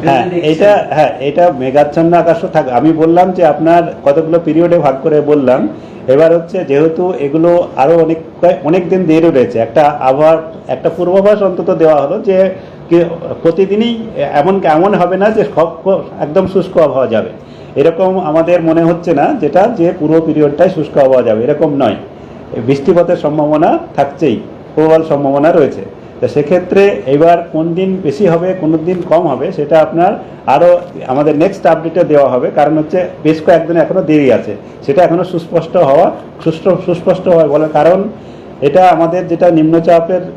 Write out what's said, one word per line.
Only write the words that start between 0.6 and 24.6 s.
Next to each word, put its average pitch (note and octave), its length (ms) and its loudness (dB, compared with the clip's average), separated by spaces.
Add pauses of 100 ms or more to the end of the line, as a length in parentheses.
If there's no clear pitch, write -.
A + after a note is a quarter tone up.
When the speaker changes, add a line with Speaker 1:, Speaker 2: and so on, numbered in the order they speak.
Speaker 1:
হ্যাঁ, C#3 300 0
এটা E3+ 400 0
মেঘাচ্ছন্ন D3 540 0
আকাশও E3+ 340 0
থাক-, D3+ 220 -2
আমি C3 240 2
বললাম E3+ 380 2
যে F3+ 140 0
আপনার D#3+ 380 2 (220)
কতগুলো D#3+ 400 0
পিরিয়ডে E3+ 320 2
ভাগ C#3+ 260 0
করে D#3 180 2
বললাম। C#3+ 460 2 (400)
এবার D3+ 260 4
হচ্ছে E3+ 320 -4
যেহেতু D#3+ 540 0
এগুলো E3 560 0
আরও D#3 220 2
অনেক, D#3+ 200 0 (240)
কয়েক, F3 220 2
অনেক F3 260 0
দিন F#3 160 0
দেরি E3 260 4
রয়েছে, B2 280 0
একটা A2+ 240 2
আবহাওয়ার D3 540 2 (300)
একটা B2+ 220 -4
পূর্বাভাস F#3+ 520 2
অন্তত F3+ 340 -2
দেওয়া D#3 260 2
হলো D#3 200 -4
যে F#3+ 280 0 (400)
কি E3+ 140 4 (380)
প্রতিদিনই G3+ 560 0 (360)
এমন, F#3+ 300 0
এমন E3+ 300 2
হবে F3+ 240 0
না G3+ 120 2
যে A3 140 0 (120)
সব E3 120 2 (160)
ক-, F#3 200 0 (160)
একদম D#3+ 280 -2
শুষ্ক F3+ 300 -2
আবহাওয়া C3+ 300 2
যাবে, A2 220 -2 (460)
এরকম F#3 440 0
আমাদের E3 420 0
মনে E3 220 0
হচ্ছে E3 300 0
না, D#3+ 280 0
যেটা F3 260 2 (100)
যে E3+ 220 0
পুরো D#3 220 2
পিরিয়ডটাই D3+ 480 0
শুষ্ক D#3+ 280 -4
আবহাওয়া C3 240 4
যাবে, A2 220 0
এরকম D3 320 0
নয়। B2+ 200 0 (720)
বৃষ্টিপাতের E3+ 520 0
সম্ভাবনা D3+ 600 0 (160)
থাকছেই, C#3+ 440 -2 (360)